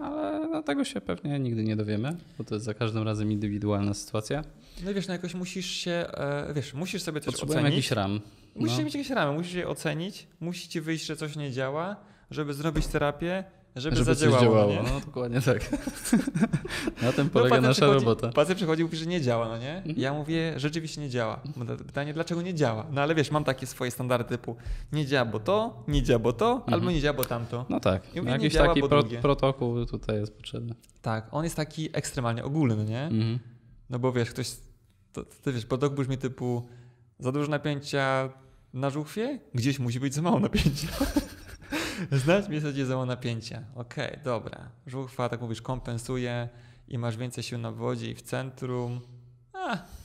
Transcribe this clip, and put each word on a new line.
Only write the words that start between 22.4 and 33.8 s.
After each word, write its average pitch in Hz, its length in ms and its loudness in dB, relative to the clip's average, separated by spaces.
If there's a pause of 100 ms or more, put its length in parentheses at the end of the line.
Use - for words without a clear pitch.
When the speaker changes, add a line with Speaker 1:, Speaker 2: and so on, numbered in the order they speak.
Speaker 2:
nie 180 120 -4
działa? 117 380 2
No 139 100 0
ale 156 140 4
wiesz, 151 160 4
mam 151 120 2
takie 135 240 -2
swoje 131 240 -4
standardy 123 380 0
typu, 120 260 -4 (360)
„Nie 151 140 0
działa, 127 200 2
bo 113 140 -2
to, 214 480 0
nie 143 160 4
działa, 120 160 6
bo 117 140 4
to, 226 200 4
Speaker 1:
Mhm. 240 200 0
Speaker 2:
albo 180 180 2
nie 160 100 2
działa, 143 160 2
bo 131 80 0
tamto”. 120 440 -4
Speaker 1:
No 92 100 0
tak, - 360 0
Speaker 2:
I 160 40 -4
mówię, - 120 -2
Speaker 1:
jakiś 135 120 2
Speaker 2:
„Nie 151 60 4
działa, 151 180 6
Speaker 1:
taki 160 140 6
Speaker 2:
bo 139 80 2
Speaker 1:
pro-, 147 120 8
Speaker 2:
drugie”. 117 180 -2
Speaker 1:
protokół 127 640 2
tutaj 113 340 -4
jest 107 180 -4
potrzebny. 117 380 -8 (260)
Speaker 2:
Tak, 110 300 -2
on 151 120 -2
jest 165 120 -2
taki 156 380 -4
ekstremalnie 117 500 -2
ogólny, 131 420 2
nie? 110 200 -2
Speaker 1:
Mhm. 113 340 0 (500)